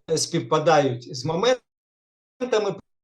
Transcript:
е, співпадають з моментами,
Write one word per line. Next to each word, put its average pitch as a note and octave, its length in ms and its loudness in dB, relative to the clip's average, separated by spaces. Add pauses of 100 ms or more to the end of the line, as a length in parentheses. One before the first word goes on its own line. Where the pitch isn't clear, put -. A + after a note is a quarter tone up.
(120)
е, D#3 60 2
співпадають D3+ 1000 0
з C3 100 -10
моментами, G#3+ 1500 -4 (280)